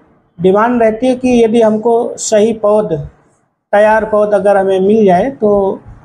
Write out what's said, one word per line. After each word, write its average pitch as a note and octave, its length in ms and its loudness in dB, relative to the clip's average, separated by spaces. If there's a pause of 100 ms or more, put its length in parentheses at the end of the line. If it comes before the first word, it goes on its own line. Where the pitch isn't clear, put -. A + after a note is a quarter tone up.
(400)
डिमांड G#3+ 420 0
रहती A3 240 0
है B3+ 80 0
कि B3 300 0
यदि A3+ 160 0
हमको A3+ 560 0
सही G#3+ 360 0
पौध, G#3 580 -2 (640)
तैयार G#3+ 320 2
पौध G#3 300 0
अगर G3+ 220 0
हमें F#3+ 240 0
मिल G#3 240 2
जाए F#3+ 260 2
तो G3+ 500 -2 (240)